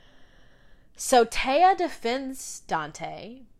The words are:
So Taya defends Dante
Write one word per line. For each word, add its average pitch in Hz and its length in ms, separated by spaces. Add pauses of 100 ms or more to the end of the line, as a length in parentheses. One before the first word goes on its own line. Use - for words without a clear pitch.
(960)
So 240 280
Taya 311 520
defends 262 880
Dante 160 760 (180)